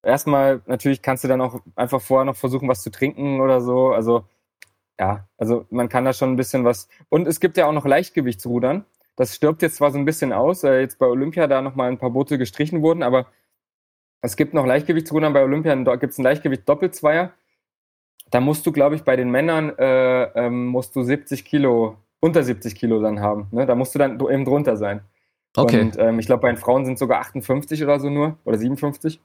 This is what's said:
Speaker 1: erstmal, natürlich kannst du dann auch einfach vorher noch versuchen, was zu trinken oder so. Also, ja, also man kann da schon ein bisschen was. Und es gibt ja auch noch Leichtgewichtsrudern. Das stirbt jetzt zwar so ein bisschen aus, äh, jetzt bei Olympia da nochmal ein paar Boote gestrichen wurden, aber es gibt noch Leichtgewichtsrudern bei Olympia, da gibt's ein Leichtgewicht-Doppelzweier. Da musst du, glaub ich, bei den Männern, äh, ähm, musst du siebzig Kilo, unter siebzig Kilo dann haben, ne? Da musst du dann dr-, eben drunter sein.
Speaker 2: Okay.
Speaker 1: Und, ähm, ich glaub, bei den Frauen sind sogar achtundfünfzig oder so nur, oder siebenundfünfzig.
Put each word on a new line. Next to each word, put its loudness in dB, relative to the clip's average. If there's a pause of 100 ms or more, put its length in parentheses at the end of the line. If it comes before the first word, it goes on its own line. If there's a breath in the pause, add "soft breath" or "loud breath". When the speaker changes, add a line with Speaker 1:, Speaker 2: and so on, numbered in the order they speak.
Speaker 1:
erstmal, 2
natürlich -2
kannst -4
du -4
dann 2
auch -4 (140)
einfach -2
vorher 2
noch -4
versuchen, -4
was 0
zu -10
trinken -4
oder 2
so. 2
Also, 0 (760)
ja, -4 (100)
also -2
man -2
kann -2
da 2
schon 0
ein 0
bisschen -2
was. 0 (200 soft breath)
Und 2
es -4
gibt 0
ja 4
auch 0
noch -4
Leichtgewichtsrudern. 0 (320)
Das -2
stirbt 0
jetzt -2
zwar 2
so -6
ein -2
bisschen -2
aus, 0
äh, 4
jetzt -6
bei 4
Olympia 0
da 2
nochmal -4
ein -4
paar -2
Boote -2
gestrichen -2
wurden, 2
aber 2 (920)
es -6
gibt -2
noch 0
Leichtgewichtsrudern 0
bei 4
Olympia, 0
da 0
gibt's -6
ein -2
Leichtgewicht-Doppelzweier. 0 (960)
Da 2
musst 0
du, 0
glaub 2
ich, -6
bei 2
den -2
Männern, 0
äh, 2 (120)
ähm, -2
musst -4
du -2
siebzig -4
Kilo, 2 (220)
unter 4
siebzig -4
Kilo 0
dann -2
haben, -2
ne? 0
Da 2
musst -2
du -2
dann 0
dr-, 0
eben 0
drunter 0
sein. -4 (560)
Speaker 2:
Okay. 4
Speaker 1:
Und, 0
ähm, 2
ich -6
glaub, 4
bei 2
den -2
Frauen 2
sind -6
sogar 0
achtundfünfzig -4
oder 2
so -4
nur, -2
oder 0
siebenundfünfzig. -4